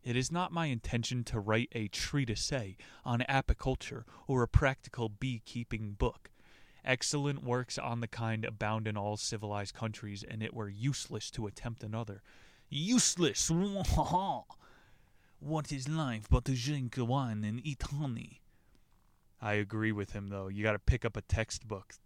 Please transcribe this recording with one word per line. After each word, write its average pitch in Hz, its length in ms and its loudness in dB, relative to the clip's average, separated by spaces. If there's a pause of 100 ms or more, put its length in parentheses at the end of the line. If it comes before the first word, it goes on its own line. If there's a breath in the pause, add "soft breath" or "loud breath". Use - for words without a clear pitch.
"It 120 120 -2
is 127 160 2
not 175 220 -2
my 165 140 0
intention 120 580 -2
to 117 140 -2
write 110 340 2
a 110 160 -2
treatise 117 880 -2 (260 loud breath)
on 123 240 2
apiculture - 760 0 (200 loud breath)
or 131 160 4
a 117 60 6
practical - 640 4
beekeeping 110 840 -4
book. - 380 -2 (540 loud breath)
Excellent 139 580 0
works 123 340 0
on 120 220 -4
the 117 80 -4
kind 110 380 -2
abound 107 420 -2
in 107 80 -2
all 104 220 -2
civilized 104 560 -4
countries, 104 500 -6
and 110 180 -8
it 110 120 -4
were 107 160 -4
useless 110 600 -4
to 113 140 -4
attempt 110 380 -8
another." 107 400 -6 (460 loud breath)
Useless! 175 840 2
<laughs> 180 1900 -2
What 151 340 -2
is 135 160 -4
life 131 400 -2
but 123 160 8
to 135 100 2
drink 127 420 -2
wine 123 460 2
and 107 220 -2
eat 147 160 -4
honey? 143 600 -4 (1000 soft breath)
I 107 120 0
agree 107 380 2
with 101 220 -2
him, 101 160 -6
though. 98 180 -6
You 101 160 -4
gotta 107 160 4
pick - 240 4
up 110 140 0
a 104 40 -6
textbook. - 720 -2 (100)